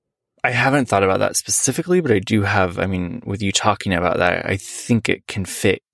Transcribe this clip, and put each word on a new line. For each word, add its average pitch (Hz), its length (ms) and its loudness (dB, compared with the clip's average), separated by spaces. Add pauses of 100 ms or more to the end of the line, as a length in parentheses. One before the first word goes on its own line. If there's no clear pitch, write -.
(440)
I 127 60 -2
haven't 127 360 2
thought 98 160 2
about 95 160 2
that 101 180 0
specifically, - 640 0
but 147 120 0
I 101 80 4
do 107 220 0
have, 98 360 0
I 92 80 0
mean, 90 400 -4
with 101 160 -4
you 98 100 0
talking 98 400 0
about 87 260 2
that, 87 300 0
I 95 80 0
think - 520 -2
it - 180 -2
can - 180 -6
fit - 380 -2 (120)